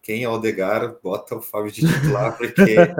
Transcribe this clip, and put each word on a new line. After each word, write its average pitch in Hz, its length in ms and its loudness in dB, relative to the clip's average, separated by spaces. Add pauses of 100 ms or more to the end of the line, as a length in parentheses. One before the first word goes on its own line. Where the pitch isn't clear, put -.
quem 110 220 -6
é 120 60 -4
o 113 40 -2
Odegaard, 110 680 -2
bota - 320 -8
o 110 80 -12
Fábio 107 300 -8
de - 80 -12
titular, 135 580 0
porque 120 380 4 (240)